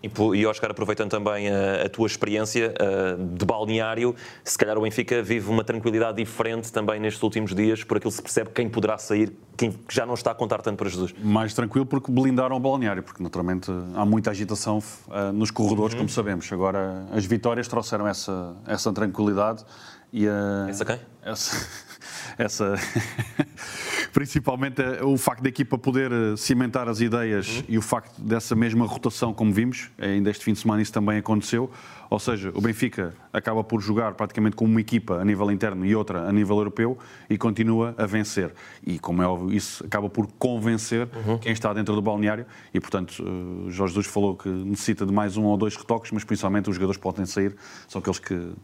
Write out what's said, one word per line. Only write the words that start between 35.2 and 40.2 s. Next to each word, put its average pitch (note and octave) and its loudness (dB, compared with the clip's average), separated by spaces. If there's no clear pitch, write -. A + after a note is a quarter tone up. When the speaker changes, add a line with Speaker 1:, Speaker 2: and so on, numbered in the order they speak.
Speaker 2:
a - 0
nível G2+ 4
interno G2 0
e G#2 4
outra F#2 -2
a G2+ 0
nível G#2 4
europeu A2+ 0
e G#2+ 2
continua A2+ 2
a A2+ 2
vencer. G2+ 0
E, F2 -4
como F2 0
é - 4
óbvio, F#2 0
isso - -4
acaba G2+ -2
por G#2+ 0